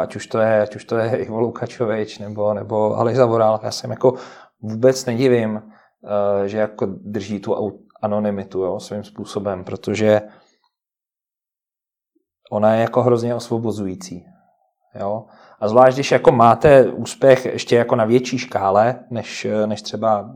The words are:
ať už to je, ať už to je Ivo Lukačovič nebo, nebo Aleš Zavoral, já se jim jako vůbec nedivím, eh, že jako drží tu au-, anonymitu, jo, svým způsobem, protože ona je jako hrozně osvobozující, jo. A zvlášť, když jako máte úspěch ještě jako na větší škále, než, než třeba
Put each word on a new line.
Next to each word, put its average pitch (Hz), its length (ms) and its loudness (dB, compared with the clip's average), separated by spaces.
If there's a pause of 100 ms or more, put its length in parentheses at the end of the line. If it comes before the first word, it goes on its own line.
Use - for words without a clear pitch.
ať - 140 -6
už 101 120 -12
to 110 120 -2
je, 110 220 2
ať 104 140 -4
už 107 100 -16
to 120 120 -4
je 113 200 -2
Ivo 110 220 -6
Lukačovič 113 800 -4
nebo, 107 340 -4
nebo 107 440 -2
Aleš 113 200 -4
Zavoral, 113 460 2
já 110 80 -8
se - 160 -12
jim 120 40 -8
jako 123 220 2 (480)
vůbec 113 440 0
nedivím, 117 560 0 (800)
eh, 98 40 -4
že 104 100 -6
jako 107 280 -4
drží 101 540 -8
tu 104 140 -4
au-, 101 260 -6 (220)
anonymitu, 104 640 -4
jo, 92 160 -4
svým 101 240 -10
způsobem, 98 600 -8
protože 107 580 0 (2250)
ona 107 220 2
je 113 80 2
jako 117 220 0
hrozně 120 320 2
osvobozující, 101 920 -8 (720)
jo. 104 260 -6 (340)
A 107 80 -2
zvlášť, 127 300 6
když 139 140 -2
jako 151 200 6
máte 120 540 6
úspěch 127 600 2
ještě - 300 -2
jako 117 200 2
na 117 100 2
větší 127 340 0
škále, 104 560 2 (140)
než, - 380 -8 (180)
než 107 160 -6
třeba 107 540 -2